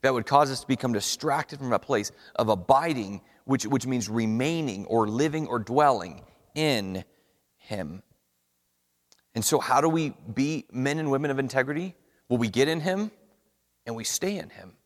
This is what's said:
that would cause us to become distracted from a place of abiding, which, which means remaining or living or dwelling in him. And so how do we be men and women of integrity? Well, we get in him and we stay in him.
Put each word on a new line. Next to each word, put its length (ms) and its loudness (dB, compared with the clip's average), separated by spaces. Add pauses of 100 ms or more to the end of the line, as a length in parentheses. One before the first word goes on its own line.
that 100 4
would 140 -2
cause 240 6
us 100 -6
to 60 -16
become 260 0
distracted 640 -2
from 140 -2
a 60 2
place 340 0 (240)
of 140 2
abiding, 720 2 (240)
which, 180 0
which 220 0
means 240 -2
remaining 760 -2
or 240 2
living 380 0
or 120 -4
dwelling 640 2 (320)
in 480 -2 (540)
him. 460 -10 (1300)
And 80 -2
so 160 2
how 220 4
do 80 4
we 240 0 (220)
be 360 0
men 280 -2
and 120 -2
women 200 0
of 80 -2
integrity? 580 -2 (320)
Well, 80 2
we 140 2
get 180 4
in 120 0
him 300 -2 (760)
and 100 -8
we 80 -10
stay 320 -4
in 140 -10
him. 240 -20 (120)